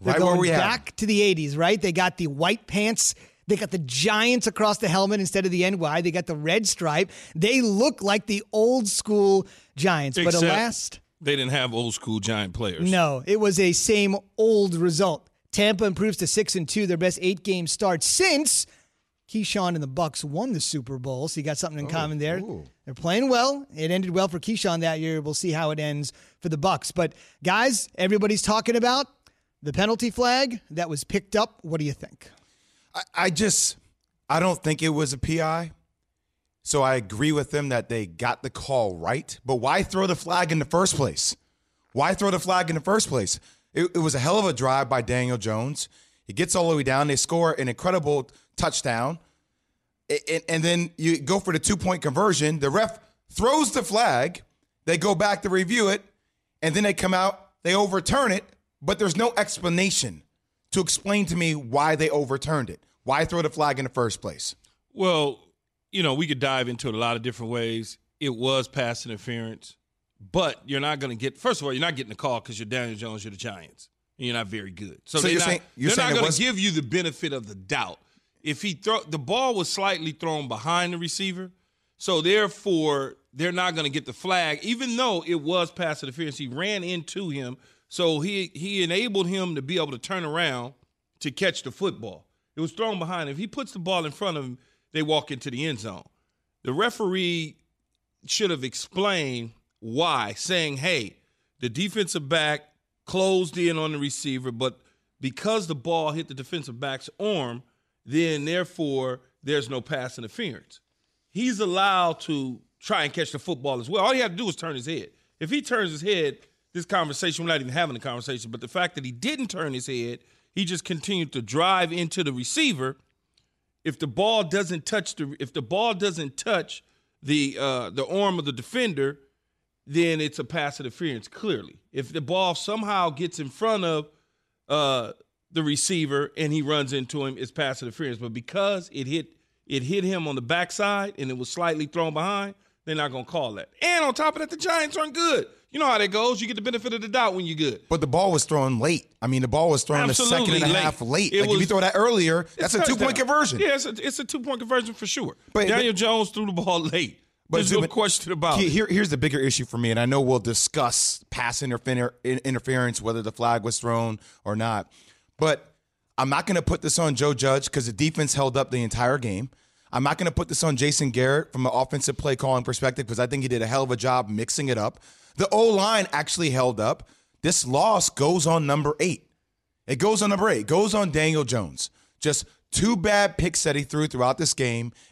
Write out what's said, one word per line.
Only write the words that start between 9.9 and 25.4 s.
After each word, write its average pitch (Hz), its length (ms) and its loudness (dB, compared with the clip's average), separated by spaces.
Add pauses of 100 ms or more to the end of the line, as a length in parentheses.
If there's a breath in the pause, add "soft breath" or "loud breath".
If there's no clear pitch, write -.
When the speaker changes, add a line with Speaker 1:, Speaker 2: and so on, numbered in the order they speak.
Speaker 1:
But 170 160 4
Speaker 3:
Except 170 80 4
Speaker 1:
alas, 170 480 2 (300)
Speaker 3:
they 143 160 0
didn't 131 160 0
have 131 200 0
old 117 220 0
school 110 240 -2
Giant 104 360 -2
players. 110 360 -2
Speaker 1:
No, 156 340 2
it 202 140 2
was 202 220 4
a 185 100 6
same 202 460 4 (200)
old 208 380 4
result. 170 540 2 (240)
Tampa 208 320 4
improves 196 320 0
to 180 100 -2
six - 300 0
and 165 120 -4
two, 208 200 0
their 175 80 2
best 180 260 0
eight-game 185 460 0
start 180 340 0
since 311 640 2 (640 soft breath)
Keyshawn 190 460 0
and 151 60 -2
the 139 40 -4
Bucs 147 380 -4
won 180 280 -4
the 170 60 -2
Super 135 400 -4
Bowl. 131 300 -6
So - 100 -8
you 147 60 -4
got 147 120 -2
something 156 220 -4
in 143 80 -6
Speaker 2:
Oh, - 20 -6
Speaker 1:
common 156 300 -4
there. 156 200 -2
Speaker 2:
ooh. 165 260 -10 (200)
Speaker 1:
They're 131 100 -12
playing 202 340 0
well. 262 360 2 (120)
It 160 160 -2
ended 185 180 0
well 185 160 2
for 165 140 -4
Keyshawn 190 400 -2
that 160 180 0
year. 160 220 -2
We'll 147 140 -4
see 170 180 -2